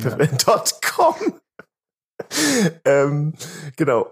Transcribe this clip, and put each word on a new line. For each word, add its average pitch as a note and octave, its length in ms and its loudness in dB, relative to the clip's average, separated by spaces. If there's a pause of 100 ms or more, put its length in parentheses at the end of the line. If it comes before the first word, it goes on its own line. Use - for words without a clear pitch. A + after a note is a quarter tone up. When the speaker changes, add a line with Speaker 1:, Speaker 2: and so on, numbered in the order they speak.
Speaker 1:
Ja. C3 80 -2
Speaker 2:
perfe-, - 260 0
<laughs> - 80 -2
Dot - 280 2 (220)
com. E4+ 200 4 (1700)
Ähm, D3 480 2 (420)
genau, C3+ 360 2